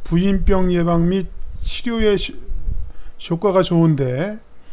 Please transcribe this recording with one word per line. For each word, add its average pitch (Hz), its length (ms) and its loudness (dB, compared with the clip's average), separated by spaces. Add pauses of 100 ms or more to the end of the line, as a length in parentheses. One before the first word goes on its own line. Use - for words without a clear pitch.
부인병 185 680 4
예방 170 340 2
및 185 180 0 (320)
치료에 220 580 0
시-, - 240 -6 (880)
효과가 185 360 2
좋은데 165 760 0 (340)